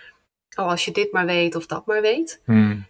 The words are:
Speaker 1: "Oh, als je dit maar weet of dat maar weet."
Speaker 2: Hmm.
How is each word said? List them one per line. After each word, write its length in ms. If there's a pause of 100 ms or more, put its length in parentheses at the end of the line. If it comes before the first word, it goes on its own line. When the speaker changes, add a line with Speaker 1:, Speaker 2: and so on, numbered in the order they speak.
(560)
Speaker 1:
"Oh, 120
als 180
je 60
dit 200
maar 140
weet 300
of 100
dat 200
maar 160
weet." 440
Speaker 2:
Hmm. 440